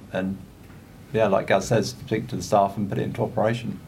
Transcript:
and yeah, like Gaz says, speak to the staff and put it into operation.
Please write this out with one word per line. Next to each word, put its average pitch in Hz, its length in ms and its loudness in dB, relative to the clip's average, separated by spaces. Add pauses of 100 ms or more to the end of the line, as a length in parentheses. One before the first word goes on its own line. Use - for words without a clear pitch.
(120)
and 95 260 -4 (720)
yeah, 110 140 4
like 95 220 2
Gaz 98 180 4
says, 110 240 2
speak - 380 -4
to - 80 -8
the 90 60 -6
staff 98 340 4
and 101 120 -2
put 110 100 -4
it 113 40 -2
into 107 200 -4
operation. 107 640 -2